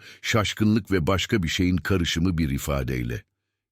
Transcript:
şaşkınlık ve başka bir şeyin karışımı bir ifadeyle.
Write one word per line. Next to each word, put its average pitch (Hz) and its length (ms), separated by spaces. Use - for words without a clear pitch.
şaşkınlık 107 680
ve 87 160
başka 98 360
bir 80 40
şeyin 90 300
karışımı 85 600
bir 80 120
ifadeyle. 65 760